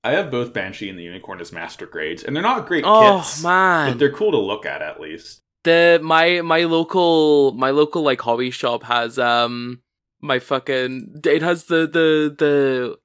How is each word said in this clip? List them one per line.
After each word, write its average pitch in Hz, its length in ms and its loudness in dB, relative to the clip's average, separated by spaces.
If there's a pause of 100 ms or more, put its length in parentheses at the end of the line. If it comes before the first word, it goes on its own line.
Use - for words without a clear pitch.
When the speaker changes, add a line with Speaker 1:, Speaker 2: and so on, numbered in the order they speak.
Speaker 1:
I 117 100 -2
have 170 180 -2
both 120 220 -6
Banshee 98 360 -10
and 95 80 -14
the 87 60 -16
Unicorn 90 380 -16
as 82 100 -16
master 85 340 -14
grades, 80 380 -10
and 131 120 -8
they're 165 80 -4
not 233 240 -4
great 160 200 -2
Speaker 2:
Oh, 214 300 6
Speaker 1:
kits, 156 260 -8
Speaker 2:
man. 175 480 2
Speaker 1:
but 120 80 -4
they're 139 140 2
cool 214 180 -2
to 151 60 0
look 101 280 -4
at, 71 160 -8
at - 200 -12
least. 80 400 -16 (220)
Speaker 2:
The, 170 380 6
my, 165 400 2
my 165 220 0
local, 165 920 4
my 131 180 0
local, 151 320 0
like, 135 180 0
hobby 123 300 -2
shop 120 320 -4
has, 117 360 -2
um, 120 640 -2 (400)
my 139 180 -2
fucking, 131 840 -6
it 151 160 2
has 170 240 -2
the, 165 220 0
the, 156 500 0
the, 139 680 0